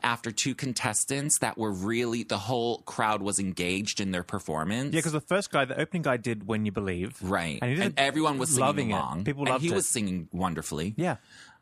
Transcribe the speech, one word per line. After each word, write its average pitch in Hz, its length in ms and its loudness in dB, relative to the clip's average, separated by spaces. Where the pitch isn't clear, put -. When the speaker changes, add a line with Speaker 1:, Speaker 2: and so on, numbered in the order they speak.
Speaker 1:
after 120 260 2
two 120 240 0
contestants 135 840 0
that - 180 0
were 107 140 0
really, 113 520 0
the 107 140 0
whole 117 440 0
crowd 107 400 2
was 98 180 0
engaged 95 600 0
in 98 100 0
their 87 120 0
performance. 98 680 -2
Speaker 2:
Yeah, 160 60 4
'cause 160 140 0
the 151 80 0
first 196 300 0
guy, 139 120 4
the 127 160 -2
opening 160 220 -2
guy 135 160 2
did 107 300 -2
When 107 180 0
You 104 80 -2
Believe. 92 480 -2
Speaker 1:
Right. 90 400 0
Speaker 2:
And 123 100 0
he 139 60 2
did 202 80 0
Speaker 1:
And 175 120 -2
everyone 143 400 2
was 127 120 0
singing 131 160 4
Speaker 2:
loving 143 240 2
it. 104 40 0
Speaker 1:
along. 73 300 -2
Speaker 2:
People 139 200 -2
Speaker 1:
And 127 80 2
Speaker 2:
loved 131 120 2
Speaker 1:
he 170 80 0
Speaker 2:
it. - 40 0
Speaker 1:
was 95 120 2
singing 92 460 0
wonderfully. 85 640 -2
Speaker 2:
Yeah. 160 180 0